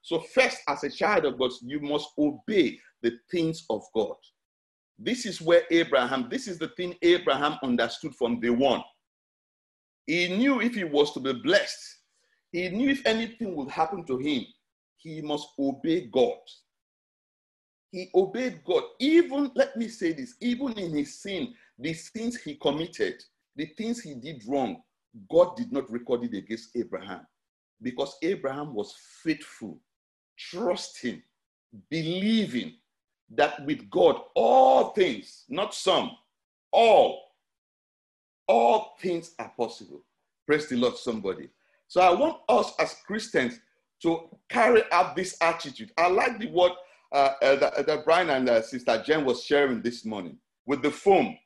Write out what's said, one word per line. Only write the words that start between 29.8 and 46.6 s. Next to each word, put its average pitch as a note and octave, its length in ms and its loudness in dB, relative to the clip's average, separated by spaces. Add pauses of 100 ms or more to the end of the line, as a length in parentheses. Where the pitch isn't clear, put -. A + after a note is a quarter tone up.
trusting, - 840 -6 (680)
believing E3 840 -2 (560)
that C#3+ 320 0
with C#3 260 -6
God, E3 320 4 (140)
all C4 540 6
things, C#3+ 580 -2
not F#3 260 -4
some, D#3 440 0 (540)
all, G3+ 640 6 (1120)
all A#3 520 4
things E3+ 400 -6
are G#2+ 160 -12
possible. F#2+ 480 -8 (420)
Praise D3+ 220 -2
the C3 80 -6
Lord, A#2+ 220 0
somebody. G2+ 520 -6 (380)
So F3+ 140 2
I F#3 100 8
want C#4+ 380 0
us A3 300 2
as - 160 -2 (100)
Christians D#3 540 -4 (420)
to E3 340 -4 (140)
carry A#3 320 4 (100)
out F3+ 240 2
this F#3 260 -6
attitude. E3 560 -4
I E3+ 100 4
like G#3+ 320 0
the G#3+ 80 -8
word, F3+ 240 4 (400)